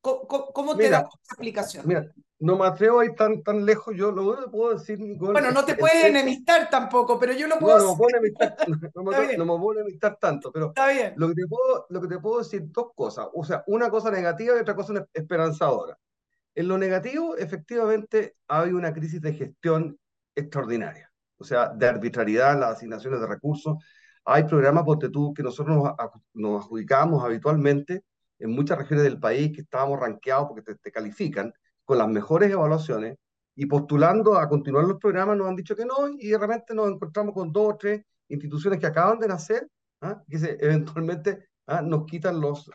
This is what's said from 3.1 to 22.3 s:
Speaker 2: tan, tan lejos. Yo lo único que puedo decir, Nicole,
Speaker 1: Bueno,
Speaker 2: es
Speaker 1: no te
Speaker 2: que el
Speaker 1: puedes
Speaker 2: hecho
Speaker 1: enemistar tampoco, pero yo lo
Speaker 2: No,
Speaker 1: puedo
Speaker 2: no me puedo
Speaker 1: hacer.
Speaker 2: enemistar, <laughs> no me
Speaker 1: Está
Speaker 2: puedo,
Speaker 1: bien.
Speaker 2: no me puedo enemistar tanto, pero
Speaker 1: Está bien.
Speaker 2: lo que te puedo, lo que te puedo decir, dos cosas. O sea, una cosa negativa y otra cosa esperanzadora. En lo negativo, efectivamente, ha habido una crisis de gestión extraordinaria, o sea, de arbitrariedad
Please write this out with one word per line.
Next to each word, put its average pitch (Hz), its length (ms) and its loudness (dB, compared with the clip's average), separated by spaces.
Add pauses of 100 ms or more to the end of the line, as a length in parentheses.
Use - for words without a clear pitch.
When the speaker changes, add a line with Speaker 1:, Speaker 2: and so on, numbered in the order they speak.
Speaker 2:
tan, 214 280 2
tan 208 220 0
lejos. 214 320 2
Yo 202 140 0
lo 190 180 -4
único 262 160 -2
que 220 60 -12
puedo 226 280 0
decir, 202 220 -8
Nicole, 202 320 -4
Speaker 1:
Bueno, 277 160 4
Speaker 2:
es 254 60 0
Speaker 1:
no 277 60 4
te 285 60 2
Speaker 2:
que 311 60 0
el - 60 -2
Speaker 1:
puedes 320 200 6
Speaker 2:
hecho 320 100 8
Speaker 1:
enemistar 294 600 4
tampoco, 240 500 2
pero 247 140 2
yo 277 140 -2
lo 320 80 2
Speaker 2:
No, 320 60 0
Speaker 1:
puedo 311 180 10
Speaker 2:
no 196 140 6
me 165 40 0
puedo 226 120 6
Speaker 1:
hacer. 240 120 2
Speaker 2:
enemistar, 214 360 0
<laughs> - 120 0
no 156 80 0
me 160 100 -8
Speaker 1:
Está 175 160 -12
Speaker 2:
puedo, 254 260 0
Speaker 1:
bien. 233 100 -2
Speaker 2:
no 165 80 -2
me 170 160 0
puedo 214 180 -2
enemistar 202 400 -4
tanto, 147 320 -2
pero 156 160 -4
Speaker 1:
Está 269 200 2
bien. 254 280 0
Speaker 2:
lo 160 120 0
que 165 60 -2
te 180 120 -4
puedo, 254 420 0
lo 180 140 -8
que 180 60 -8
te 175 100 -8
puedo 214 200 -2
decir, 208 280 -6
dos 233 280 -6
cosas. 117 400 -6
O 160 100 -6
sea, - 220 -4
una 226 220 0
cosa 220 220 0
negativa 190 460 0
y 233 40 2
otra 214 140 -2
cosa 202 380 -6
esperanzadora. 156 840 -2 (580)
En 170 140 -4
lo 190 80 0
negativo, 240 600 -2
efectivamente, 214 1000 -2 (120)
ha 151 120 0
habido 180 180 0
una 165 140 -4
crisis 156 300 -8
de 151 120 -4
gestión 160 640 -2 (360)
extraordinaria, 120 760 -6 (280)
o - 60 -18
sea, 120 260 0
de 113 160 0
arbitrariedad 113 680 2